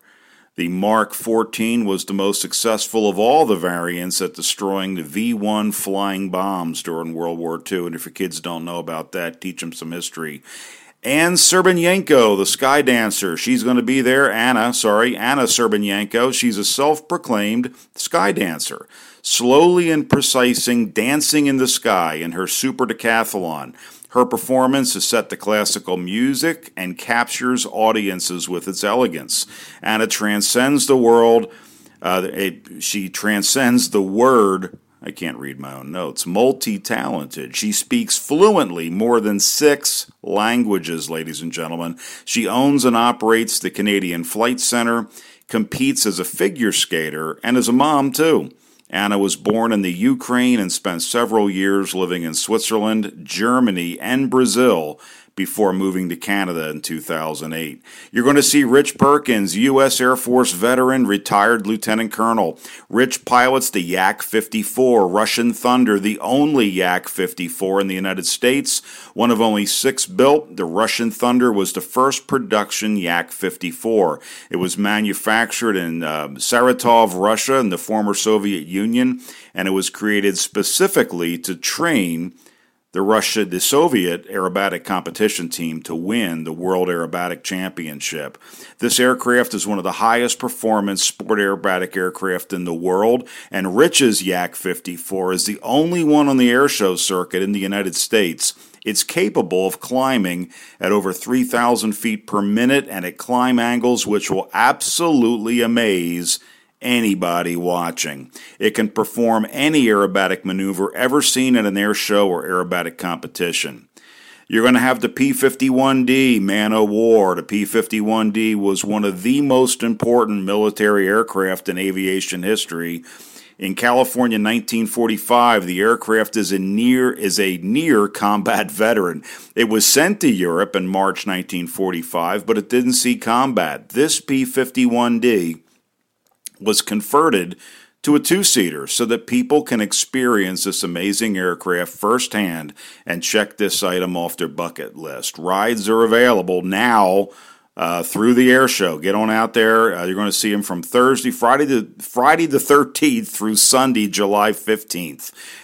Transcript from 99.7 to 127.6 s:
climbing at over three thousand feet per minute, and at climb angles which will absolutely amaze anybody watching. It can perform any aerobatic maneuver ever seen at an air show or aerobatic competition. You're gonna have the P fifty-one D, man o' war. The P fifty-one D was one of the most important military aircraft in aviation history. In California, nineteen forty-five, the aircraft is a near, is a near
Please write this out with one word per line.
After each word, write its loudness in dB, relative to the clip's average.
climbing -2
at 0
over 0
three -2
thousand 0
feet -6
per 0
minute, 2
and -8
at -8
climb 0
angles 0
which -2
will -4
absolutely 2
amaze 0
anybody 0
watching. -4
It 0
can 0
perform 0
any 2
aerobatic 2
maneuver -2
ever 0
seen 2
at 2
an 0
air 0
show 0
or -2
aerobatic -4
competition. -6
You're 2
gonna 6
have 2
the -2
P 0
fifty-one 2
D, 4
man 0
o' 4
war. 4
The -6
P -2
fifty-one -2
D 0
was 0
one -2
of -2
the 2
most 2
important 2
military 2
aircraft 0
in -4
aviation -2
history. -4
In -4
California, 2
nineteen 0
forty-five, 2
the -4
aircraft 0
is -2
a 0
near, 2
is -2
a 0
near 2